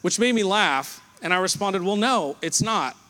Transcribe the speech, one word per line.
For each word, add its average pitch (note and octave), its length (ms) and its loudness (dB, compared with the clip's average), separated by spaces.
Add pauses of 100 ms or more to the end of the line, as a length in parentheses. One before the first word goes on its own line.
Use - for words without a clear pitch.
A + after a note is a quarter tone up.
Which - 160 -2
made A#3+ 160 2
me A3 100 2
laugh, F#3 560 0 (220)
and F3 120 0
I F3+ 40 2
responded, F#3 460 0
"Well, G3+ 120 0
no, G#3 460 0
it's D#3+ 200 -2
not. G3 360 -2 (120)